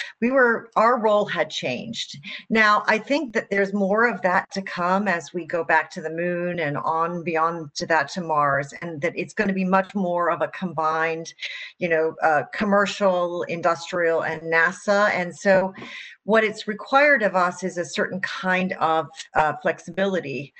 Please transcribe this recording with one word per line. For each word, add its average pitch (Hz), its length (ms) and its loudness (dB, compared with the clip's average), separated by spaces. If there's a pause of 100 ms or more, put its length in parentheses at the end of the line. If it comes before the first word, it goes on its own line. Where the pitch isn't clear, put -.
(200)
we 233 100 0
were, 240 460 2
our 226 240 4
role 208 240 4
had 156 240 -2
changed. 123 680 -8 (320)
Now, 214 360 4
I 214 120 2
think 269 340 -4
that - 160 -4
there's 196 240 0
more 208 340 2
of 202 140 -2
that 185 300 0
to 196 100 -6
come 190 480 0
as 170 240 -2
we 170 140 -6
go 165 160 -2
back 160 260 2
to 180 120 -12
the 156 100 -6
moon 175 480 -2
and 147 200 -2
on 165 440 -2
beyond 160 500 -2
to 170 140 -8
that 156 220 2
to 190 120 -8
Mars, 147 640 0
and 165 180 -8
that 170 160 -4
it's 175 160 -8
gonna 202 200 -2
be 190 120 -2
much 190 300 0
more 175 380 0
of 160 100 -4
a 147 60 0
combined, 160 840 -4 (460)
you 175 100 -2
know, 160 360 2
uh, 151 180 4 (100)
commercial, 190 920 2
industrial, 165 760 0
and 160 200 -4
nasa. 185 680 2
And 175 240 -2
so 190 380 2 (520)
what 220 180 4
it's 208 240 -4
required 269 560 4
of 185 140 2
us 180 260 0
is 175 160 -4
a 175 60 -2
certain 190 360 -4
kind 185 540 -2
of, 160 320 2 (300)
uh, 151 160 4 (100)
flexibility, 165 960 -4